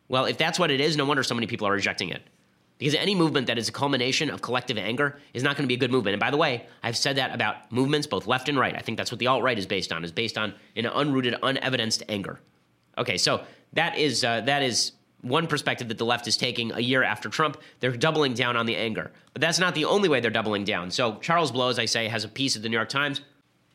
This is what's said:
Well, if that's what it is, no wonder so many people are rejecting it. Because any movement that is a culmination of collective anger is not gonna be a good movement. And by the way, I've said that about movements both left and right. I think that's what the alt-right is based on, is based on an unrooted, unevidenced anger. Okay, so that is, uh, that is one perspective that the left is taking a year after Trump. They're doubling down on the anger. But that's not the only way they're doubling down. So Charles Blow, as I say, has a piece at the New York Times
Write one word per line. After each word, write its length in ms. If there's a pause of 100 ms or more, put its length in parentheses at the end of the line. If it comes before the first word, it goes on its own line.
Well, 160
if 120
that's 220
what 120
it 100
is, 160
no 80
wonder 180
so 120
many 120
people 220
are 40
rejecting 360
it. 140 (560)
Because 160
any 200
movement 320
that 100
is 140
a 20
culmination 560
of 140
collective 340
anger 420 (140)
is 100
not 140
gonna 100
be 80
a 40
good 120
movement. 220
And 80
by 100
the 60
way, 300 (160)
I've 140
said 200
that 180
about 380
movements 340
both 200
left 240
and 80
right. 180
I 40
think 180
that's 120
what 80
the 100
alt-right 300
is 60
based 280
on, 120
is 80
based 240
on 160 (220)
an 100
unrooted, 580
unevidenced 680
anger. 280 (600)
Okay, 180
so 260 (300)
that 240
is, 280
uh, 180
that 200
is 300 (300)
one 240
perspective 420
that 80
the 80
left 240
is 80
taking 360
a 80
year 220
after 280
Trump. 260 (240)
They're 160
doubling 380
down 240
on 80
the 100
anger. 340 (220)
But 80
that's 180
not 160
the 120
only 240
way 100
they're 100
doubling 340
down. 260
So 320
Charles 280
Blow, 200
as 80
I 80
say, 220
has 160
a 40
piece 280
at 60
the 60
New 80
York 140
Times 320 (520)